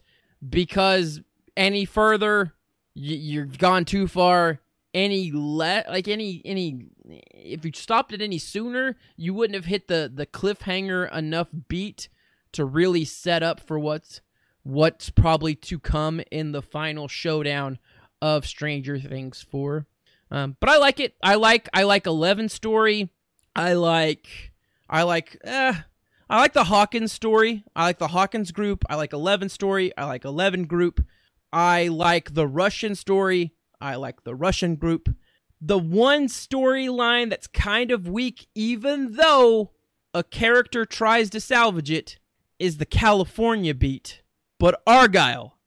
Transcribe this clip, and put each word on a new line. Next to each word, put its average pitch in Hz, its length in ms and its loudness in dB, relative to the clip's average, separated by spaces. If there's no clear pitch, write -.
because 180 720 0
any 196 300 0
further, 208 720 2
y-, 139 80 -14
you've 147 560 -6
gone 180 260 2
too 196 220 -2
far. 175 520 2
Any 190 400 -2
le-, 156 560 -2
like, 185 180 -6
any, 208 380 -6
any, 170 400 -6
if 151 320 -14
you 160 100 -8
stopped - 380 -2
it 202 80 -8
any 202 160 -6
sooner, 240 580 -6
you 175 160 -6
wouldn't 208 220 -2
have 180 100 -8
hit 190 240 -4
the, 160 240 -2
the 143 120 -8
cliffhanger 190 880 -4
enough 160 340 -4
beat 190 400 -8
to 156 120 -4
really 165 380 2
set 170 400 -4
up 165 160 -2
for 156 180 -6
what's, 151 440 -6
what's 151 460 0
probably 160 440 2
to - 260 -12
come 156 420 -2
in 151 220 -6
the 143 80 -8
final 151 480 -8
showdown 143 680 -4
of 151 260 0
Stranger 143 500 -6
Things 135 440 -12
four. 143 440 -6
Um, 139 300 -6
but 226 80 4
I 302 80 8
like 277 240 4
it. 247 200 -4
I 196 140 4
like, 220 380 4
I 190 100 4
like 202 240 2
Eleven's 185 460 0
story. 220 560 2
I 175 200 0
like, 165 800 0
I 160 140 2
like, 170 400 -2
eh, 262 300 0
I 220 100 2
like - 140 4
the 254 100 4
Hawkins 208 480 2
story. 220 540 2
I 165 80 0
like 175 160 0
the 165 80 -2
Hawkins 190 460 -2
group. 202 360 -2
I 151 60 -4
like 151 160 -4
Eleven's 185 420 -2
story. 196 440 -2
I 139 80 -6
like 131 180 -8
Eleven 180 420 -2
group. 175 380 0
I 175 380 2
like 170 440 0
the 151 140 0
Russian 190 480 -2
story. 185 560 0
I 139 140 -8
like 131 280 -12
the 120 100 -10
Russian 170 440 -2
group. 165 360 -2
The 185 160 0
one 240 500 2
storyline 247 1000 0
that's - 160 -8
kind 220 460 -2
of 190 160 -2
weak, 240 480 -6
even 240 640 -2
though 254 540 6
a 180 100 -2
character 240 600 2
tries 220 460 2
to 214 100 -8
salvage 196 500 0
it, - 260 -6
is 170 200 -2
the 151 80 -4
California 208 920 2
beat. 135 460 -4
But 175 280 4
Argyle, 180 800 4